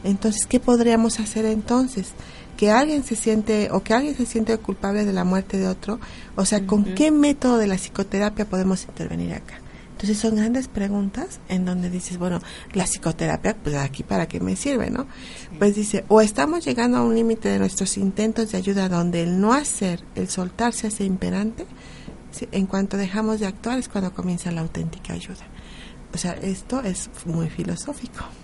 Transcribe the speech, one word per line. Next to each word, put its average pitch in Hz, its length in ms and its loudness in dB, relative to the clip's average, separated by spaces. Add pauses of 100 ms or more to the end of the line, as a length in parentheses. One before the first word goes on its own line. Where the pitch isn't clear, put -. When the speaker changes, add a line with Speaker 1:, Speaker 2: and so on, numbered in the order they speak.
Speaker 1:
Entonces, 202 420 2
¿qué 254 140 4
podríamos 233 600 4
hacer 220 260 -2
entonces? 220 640 2 (480)
Que 208 140 6
alguien 285 320 6
se - 120 -2
siente, 214 560 2
o 190 100 4
que 220 120 0
alguien 277 220 2
se 247 100 0
siente 226 320 0
culpable 202 480 0
de 202 80 2
la 180 100 2
muerte 190 340 2
de 190 100 2
otro, 190 320 -4 (360)
o 196 100 2
sea, 202 220 2
¿con 208 140 4
Speaker 2:
Ujú. 185 140 2
Speaker 1:
qué 302 160 6
método 285 460 4
de 214 100 4
la 190 100 2
psicoterapia 202 680 -2
podemos 185 380 0
intervenir 170 500 -6
acá? - 220 -12 (380)
Entonces, 208 240 0
son 220 180 2
grandes 240 320 2
preguntas 202 720 -2 (100)
en 185 160 0
donde 180 240 0
dices, 180 280 -6
bueno, 175 240 -2 (320)
la 185 120 0
psicoterapia, 165 680 0
pues, 147 200 -4
¿aquí 139 280 -2
para 180 240 0
qué - 120 -6
me 185 160 0
sirve, 277 340 0
no? - 140 -2
Speaker 2:
Sí. - 560 -14
Speaker 1:
Pues 202 160 6
dice, 208 340 0
o 220 120 10
estamos 285 440 2
llegando 247 320 2
a 240 60 2
un 233 120 4
límite 226 340 2
de 196 100 2
nuestros 190 380 0
intentos 214 540 0
de 190 60 -2
ayuda 190 320 0
donde 170 340 2
el 180 160 2
no 214 140 6
hacer, 202 500 0 (120)
el 185 140 -2
soltar 208 440 -2
se - 140 -4
hace 208 180 -2
imperante, 190 600 -2 (680)
¿sí? - 200 -10
En 190 140 2
cuanto 196 320 -2
dejamos 214 420 0
de 208 80 0
actuar 233 320 -2
es 247 80 -4
cuando 185 260 -2
comienza 180 380 -4
la 165 100 -2
auténtica 165 520 -6
ayuda. 180 320 -12 (680)
O - 40 -6
sea, 180 160 -4
esto 196 480 -4
es 190 280 -4 (160)
muy 165 240 -2
filosófico. 196 720 -8 (200)